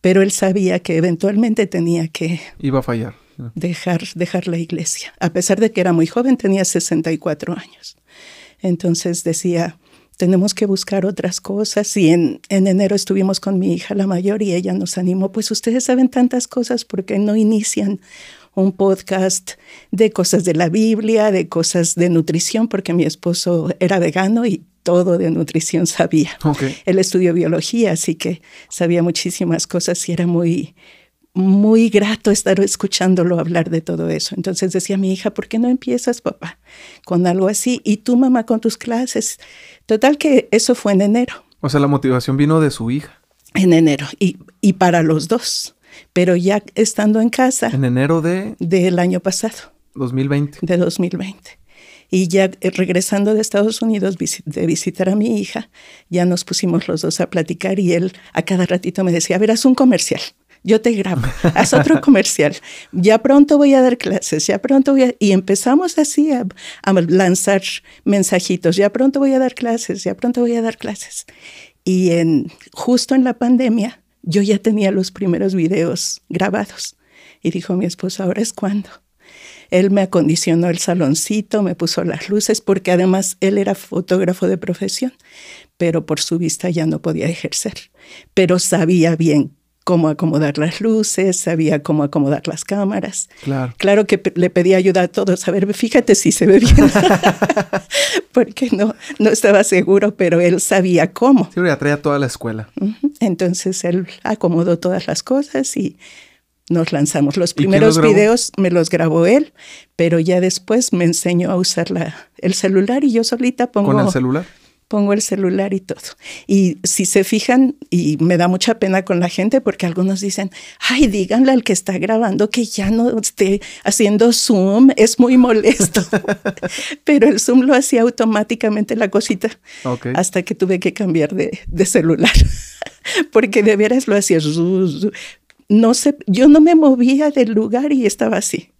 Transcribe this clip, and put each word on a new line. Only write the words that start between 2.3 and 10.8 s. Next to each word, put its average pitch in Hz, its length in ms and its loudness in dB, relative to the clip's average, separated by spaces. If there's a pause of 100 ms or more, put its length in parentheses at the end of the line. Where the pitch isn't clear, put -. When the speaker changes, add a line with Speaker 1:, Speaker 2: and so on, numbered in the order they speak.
Speaker 2:
Iba 135 200 -2
a 123 40 -4
fallar. 117 320 -6 (400)
Speaker 1:
dejar, 175 460 -4 (140)
dejar 175 320 -6
la 170 100 -4
iglesia, 165 640 -8
a 165 140 -4
pesar 190 260 -2
de 220 120 2
que 202 100 -2
era 180 120 0
muy 165 140 2
joven, 247 300 0
tenía 190 260 0
sesenta 165 480 -2
y 160 60 -4
cuatro 156 360 -8
años. - 440 -16 (640)
Entonces 175 640 -2
decía, 170 540 -4 (400)
"Tenemos 185 360 2
que - 120 -2
buscar 196 400 -2